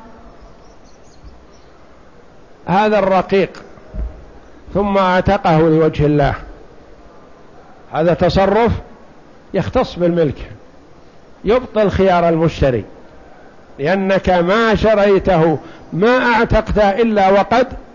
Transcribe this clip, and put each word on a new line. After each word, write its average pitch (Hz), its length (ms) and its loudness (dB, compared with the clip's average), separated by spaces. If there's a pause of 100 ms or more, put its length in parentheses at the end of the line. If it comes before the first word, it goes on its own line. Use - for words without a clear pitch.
(2750)
هذا 214 320 2
الرقيق 190 640 0 (1120)
ثم 196 240 0
اعتقه 185 600 0
لوجه 156 480 2
الله، 143 280 0 (1600)
هذا 160 220 0
تصرف 196 580 2 (840)
يختص 180 440 -4
بالملك، 170 520 -2 (920)
يبطل 214 460 0
خيار 175 380 2
المشتري، 151 560 0 (960)
لأنك 185 520 -2
ما 196 440 0
شريته، 190 840 2 (340)
ما 240 420 0
اعتقته 214 560 0
إلا 208 400 2
وقد 202 360 2 (280)